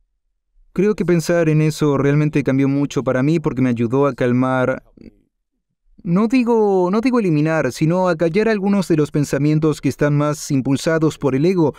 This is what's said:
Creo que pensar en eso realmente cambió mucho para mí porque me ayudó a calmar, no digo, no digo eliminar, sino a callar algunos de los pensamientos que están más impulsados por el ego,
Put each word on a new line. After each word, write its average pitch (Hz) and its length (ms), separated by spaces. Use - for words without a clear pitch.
Creo 208 240
que 196 100
pensar 170 440
en 156 120
eso 151 360
realmente 147 460
cambió 135 260
mucho 139 340
para 127 180
mí 156 200
porque 143 200
me 127 80
ayudó 120 380
a 135 60
calmar, 127 680
no 196 260
digo, 220 600
no 214 120
digo 247 180
eliminar, 156 540
sino 180 340
a 175 80
callar 170 320
algunos 202 400
de 170 80
los 147 160
pensamientos 151 680
que 143 80
están 147 260
más 147 360
impulsados 139 680
por 135 180
el 139 100
ego, 175 340